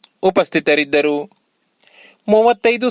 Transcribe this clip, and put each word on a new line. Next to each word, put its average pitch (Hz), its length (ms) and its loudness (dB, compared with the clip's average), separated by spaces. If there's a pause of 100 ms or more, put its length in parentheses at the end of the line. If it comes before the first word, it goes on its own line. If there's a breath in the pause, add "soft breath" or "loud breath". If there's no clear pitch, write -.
(300)
ಉಪಸ್ಥಿತರಿದ್ದರು. 147 880 0 (1080 soft breath)
ಮೂವತ್ತೈದು 233 640 0